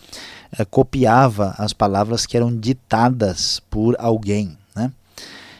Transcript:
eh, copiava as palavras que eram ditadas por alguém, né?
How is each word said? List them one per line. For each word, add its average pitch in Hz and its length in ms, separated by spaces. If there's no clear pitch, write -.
eh, 110 60
copiava 117 960
as 107 160
palavras 107 520
que - 120
eram 120 180
ditadas 113 1120
por 110 300
alguém, 104 580
né? 123 200